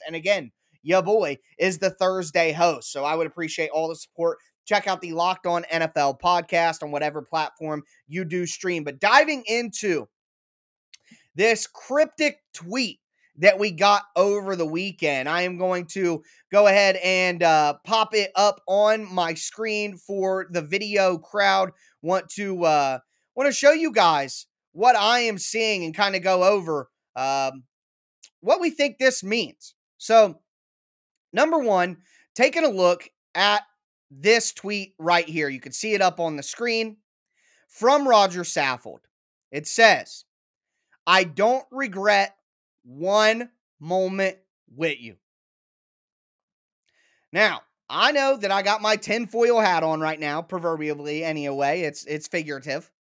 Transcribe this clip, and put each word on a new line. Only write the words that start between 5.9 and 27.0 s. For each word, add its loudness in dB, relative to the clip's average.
L 0
podcast 0
on -8
whatever -4
platform -6
you -6
do -4
stream. -6
But -10
diving 4
into -4
this 2
cryptic -2
tweet -8
that 4
we 0
got 2
over 0
the -2
weekend, -4
I 0
am -6
going -2
to -4
go 6
ahead 6
and, 0
uh, 4
pop 0
it 0
up 2
on 0
my -2
screen -6
for -4
the -4
video 0
crowd. 0
Want -2
to, -4
uh, 2
want 0
to 2
show 6
you -2
guys 2
what 4
I 2
am -2
seeing -2
and -8
kinda 0
go 2
over, 0